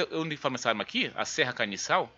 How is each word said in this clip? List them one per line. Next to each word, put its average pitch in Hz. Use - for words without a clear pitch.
onde 160
forma 131
essa 120
arma 107
aqui. 214
A -
Serra -
Carniçal. 117